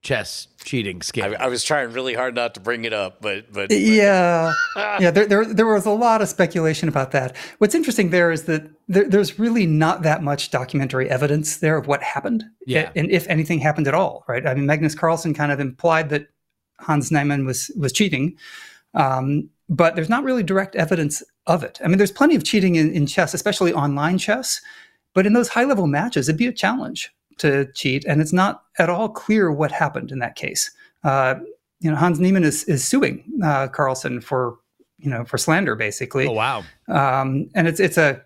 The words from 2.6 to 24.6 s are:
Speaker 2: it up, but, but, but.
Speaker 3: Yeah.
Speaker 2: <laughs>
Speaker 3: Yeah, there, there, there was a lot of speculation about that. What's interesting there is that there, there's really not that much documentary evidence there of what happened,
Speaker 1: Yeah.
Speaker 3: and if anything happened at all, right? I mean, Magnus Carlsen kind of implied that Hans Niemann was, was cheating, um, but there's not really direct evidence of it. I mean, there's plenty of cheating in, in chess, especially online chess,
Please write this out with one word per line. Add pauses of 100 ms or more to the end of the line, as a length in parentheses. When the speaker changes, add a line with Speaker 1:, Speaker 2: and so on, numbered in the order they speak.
Speaker 2:
it
up,
but,
but,
but.
Speaker 3:
Yeah. (240)
Speaker 2:
<laughs> (240)
Speaker 3:
Yeah,
there,
there,
there
was
a
lot
of
speculation
about
that. (260)
What's
interesting
there
is
that (200)
there,
there's
really
not
that
much
documentary
evidence
there
of
what
happened, (240)
Speaker 1:
Yeah.
Speaker 3:
and
if
anything
happened
at
all,
right?
I
mean,
Magnus
Carlsen
kind
of
implied
that (520)
Hans
Niemann
was,
was
cheating, (580)
um, (200)
but
there's
not
really
direct
evidence (240)
of
it.
I
mean,
there's
plenty
of
cheating
in,
in
chess,
especially
online
chess, (520)